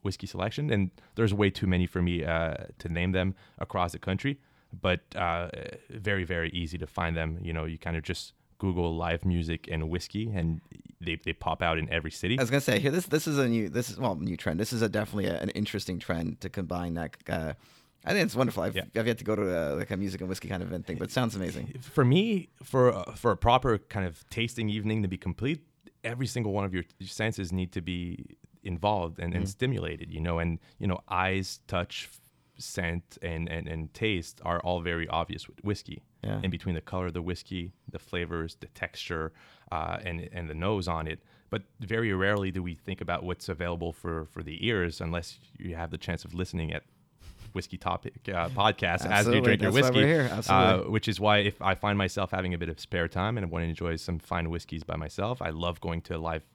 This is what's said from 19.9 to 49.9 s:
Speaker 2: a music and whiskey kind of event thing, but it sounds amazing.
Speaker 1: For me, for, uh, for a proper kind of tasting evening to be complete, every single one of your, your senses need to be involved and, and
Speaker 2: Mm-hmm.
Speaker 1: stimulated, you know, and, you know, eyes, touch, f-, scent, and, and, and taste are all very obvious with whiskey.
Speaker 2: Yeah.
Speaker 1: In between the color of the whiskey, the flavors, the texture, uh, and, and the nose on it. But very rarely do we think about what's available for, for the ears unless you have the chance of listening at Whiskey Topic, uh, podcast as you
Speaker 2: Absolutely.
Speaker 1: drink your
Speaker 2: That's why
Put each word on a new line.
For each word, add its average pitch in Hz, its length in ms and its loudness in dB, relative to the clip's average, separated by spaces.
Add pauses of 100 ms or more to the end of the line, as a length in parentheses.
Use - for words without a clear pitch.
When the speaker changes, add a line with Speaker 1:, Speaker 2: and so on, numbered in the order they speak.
Speaker 2:
a 98 60 -2
music 95 240 -4
and 92 80 -6
whiskey 92 200 -6
kind 92 140 -4
of 90 60 -6
event 90 180 -6
thing, 87 120 -6
but - 100 -4
it - 20 -8
sounds 120 240 0
amazing. 92 460 -6
Speaker 1:
For - 240 2
me, 185 460 4 (120)
for, 127 320 6
uh, 92 220 -6
for 117 160 2
a 92 40 2
proper 120 420 6
kind 98 280 -4
of 82 240 -8
tasting 113 380 -2
evening 107 340 2
to 95 60 2
be 90 100 -2
complete, 123 460 -4 (400)
every 123 240 -4
single 110 240 0
one 98 120 2
of 92 80 -2
your, 90 120 -2 (160)
your 92 80 -10
senses 101 440 -2
need 92 200 0
to 98 80 -4
be 87 560 -6 (260)
involved 90 560 0
and, 87 160 -2
and 90 100 2
Speaker 2:
Mm-hmm. 95 60 -4
Speaker 1:
stimulated, 82 640 -2
you 80 80 -6
know, 85 180 0
and, 82 200 0 (200)
you - 80 -2
know, 90 220 0
eyes, 95 580 0
touch, - 460 -4
f-, - 80 -20 (380)
scent, 87 640 -4
and, 85 260 -4
and, 82 200 -4
and 80 240 -6
taste 101 520 -4
are 85 160 0
all 87 200 0
very 82 280 -2
obvious 80 400 -4
with - 160 -20
whiskey. - 360 -4 (220)
Speaker 2:
Yeah. 101 200 -2
Speaker 1:
In 95 80 0
between 87 260 -2
the 80 40 -4
color 92 260 -4
of 87 60 -4
the 87 100 -4
whiskey, 90 500 -6 (180)
the 82 80 -12
flavors, 82 600 -4
the - 80 -14
texture, 80 640 -6 (400)
uh, 82 320 -4
and, 85 280 -6
and 87 160 -6
the 78 60 -8
nose 92 340 0
on 80 200 -2
it. 80 140 -6 (280)
But 101 120 -4 (180)
very 113 340 0
rarely 98 380 2
do 92 100 -2
we 87 140 -4
think - 240 -8
about 85 240 -2
what's 90 240 -6
available 85 440 -2
for, 80 340 -4
for 87 180 -12
the 80 220 -8
ears 92 340 0
unless 85 380 -4 (200)
you 87 160 -8
have 82 160 -6
the 80 80 -6
chance 87 260 -4
of 85 100 -14
listening 85 380 -2
at 80 120 -6 (680)
Whiskey - 260 -6
Topic, - 500 -4
uh, 85 220 0
podcast 101 460 4
as - 80 0
you - 80 0
Speaker 2:
Absolutely. 113 300 6
Speaker 1:
drink 107 200 6
your 98 100 4
Speaker 2:
That's 135 120 8
why 127 60 6